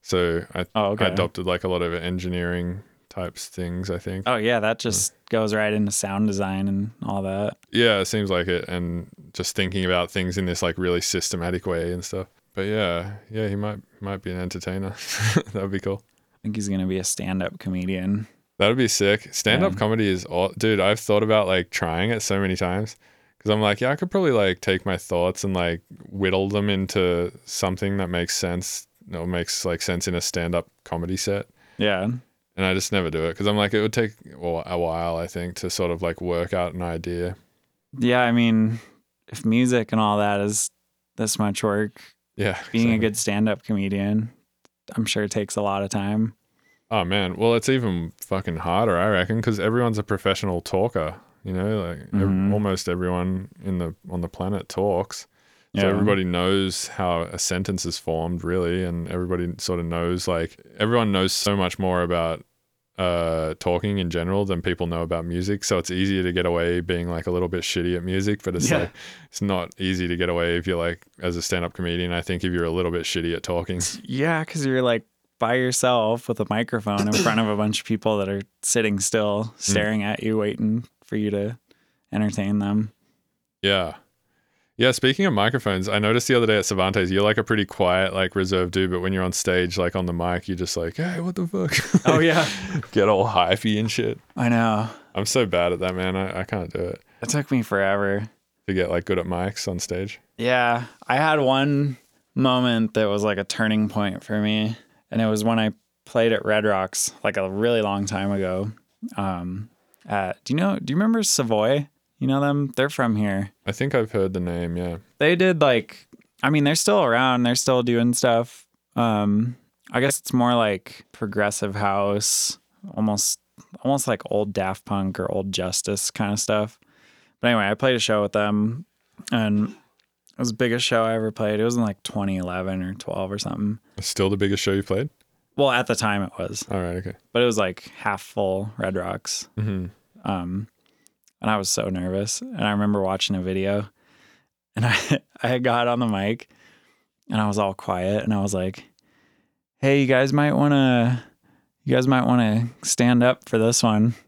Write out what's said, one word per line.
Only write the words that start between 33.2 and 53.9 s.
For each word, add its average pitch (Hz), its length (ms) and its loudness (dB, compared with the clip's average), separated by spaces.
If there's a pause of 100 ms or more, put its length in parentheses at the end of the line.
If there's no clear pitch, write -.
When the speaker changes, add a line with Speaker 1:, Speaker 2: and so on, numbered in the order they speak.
Speaker 1:
it 82 100 -2
'cause 98 100 -4
I'm 104 120 2
like, 101 160 2
it 107 80 4
would 107 100 0
take, 110 200 0 (260)
well, 82 280 -4
a 87 140 -4
while, 82 380 0
I 85 100 -4
think, 87 280 -8
to 92 140 -6
sort 87 220 -2
of, 85 100 -4
like, 85 200 -4
work 87 320 -2
out 87 200 -2
an 90 80 -6
idea. 87 540 -4 (640)
Speaker 2:
Yeah, 123 220 2
I 120 100 4
mean, 113 480 4 (480)
if - 160 -14
music 120 480 2
and 110 80 2
all 104 200 2
that 101 200 2
is 104 320 -2 (460)
this 110 200 -2
much 104 240 -2
work, 104 400 -2 (360)
Speaker 1:
Yeah, 98 200 -2 (140)
Speaker 2:
being 117 140 2
a 117 80 4
Speaker 1:
exactly. 110 160 2
Speaker 2:
good 107 80 -4
stand-up 104 460 0
comedian, 101 640 -2 (680)
I'm 117 100 -2
sure 107 180 -2
it 101 80 -4
takes 104 260 -4
a 104 40 -2
lot 98 220 0
of 98 60 -4
time. 107 460 -2 (560)
Speaker 1:
Oh, 107 120 2
man. 92 320 0
Well, 117 200 2
it's 117 120 0
even 98 440 0 (100)
fucking 92 360 -4
harder, 90 400 2
I 90 120 2
reckon, 107 320 2
'cause 107 180 0
everyone's 113 380 2
a 104 60 -2
professional 95 580 0
talker, 92 540 -2 (280)
you 98 80 -8
know, 101 300 -2
like, 87 160 -6 (160)
ev-, 98 160 2
Speaker 2:
Mm-hmm. 98 240 2
Speaker 1:
almost 101 340 0
everyone 90 640 -2 (140)
in 92 160 -2
the, 85 160 -4 (160)